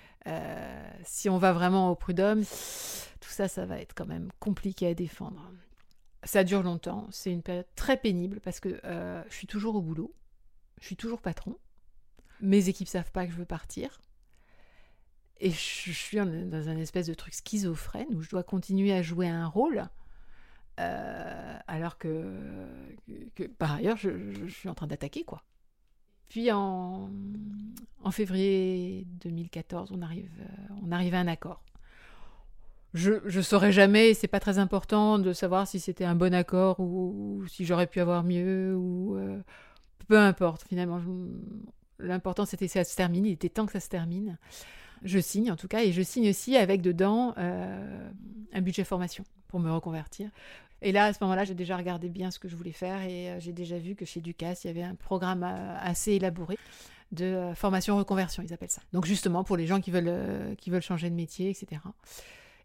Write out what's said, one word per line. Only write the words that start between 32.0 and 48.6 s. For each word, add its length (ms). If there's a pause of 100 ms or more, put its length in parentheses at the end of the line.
Je, 320
je 160
saurais 300
jamais, 420
c'est 120
pas 140
très 180
important 600
de 160
savoir 340
si 120
c'était 260
un 80
bon 180
accord 480
ou, 640
ou 40
si 200
j'aurais 220
pu 120
avoir 240
mieux, 500
ou, 440
euh, 240 (640)
peu 100
importe, 480
finalement. 320
Je, 120 (880)
l'important, 480
c'était 220
que 40
ça 120
se 120
termine, 300
il 60
était 180
temps 160
que 60
ça 80
se 100
termine. 480 (640)
Je 160
signe, 340
en 40
tout 120
cas, 160
et 80
je 80
signe 300
aussi 260
avec 240
dedans, 560
euh, 760 (440)
un 80